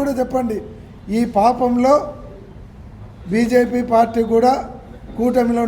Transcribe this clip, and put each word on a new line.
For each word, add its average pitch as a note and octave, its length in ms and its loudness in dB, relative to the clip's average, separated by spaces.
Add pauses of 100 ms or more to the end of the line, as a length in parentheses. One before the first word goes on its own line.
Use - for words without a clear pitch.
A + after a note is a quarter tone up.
కూడా C#4 200 -2
చెప్పండి. B3 380 -2 (600)
ఈ - 20 2 (180)
పాపంలో B3 560 4 (1400)
బీజేపీ A#3+ 500 2 (120)
పార్టీ A3+ 300 2 (120)
కూడా B3 180 4 (680)
కూటమిలో A#3+ 500 0